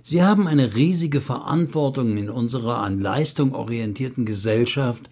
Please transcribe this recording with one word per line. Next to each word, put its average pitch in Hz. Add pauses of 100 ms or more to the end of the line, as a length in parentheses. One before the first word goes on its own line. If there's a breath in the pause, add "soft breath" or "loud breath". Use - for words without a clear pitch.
Sie 170
haben 202
eine 135
riesige 156
Verantwortung 135
in 104
unserer 117
an 98
Leistung 135
orientierten 117
Gesellschaft 113